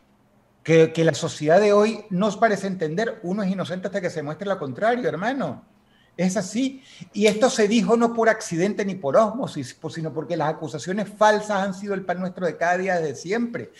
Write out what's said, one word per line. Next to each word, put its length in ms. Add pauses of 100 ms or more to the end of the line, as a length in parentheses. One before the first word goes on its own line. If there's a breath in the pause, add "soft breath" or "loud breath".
(640)
que, 300
que 100
la 100
sociedad 460
de 140
hoy 360
no 180
os 100
parece 300
entender. 560
Uno 200
es 80
inocente 360
hasta 140
que 80
se 140
muestre 240
lo 100
contrario, 520
hermano. 540 (520 soft breath)
Es 200
así. 480 (300 loud breath)
Y 140
esto 220
se 180
dijo 280
no 180
por 140
accidente 560
ni 120
por 200
ósmosis, 580
pues, 200
sino 200
porque 220
las 140
acusaciones 600
falsas 520
han 120
sido 200
el 100
pan 160
nuestro 260
de 120
cada 200
día 220
desde 160
siempre. 640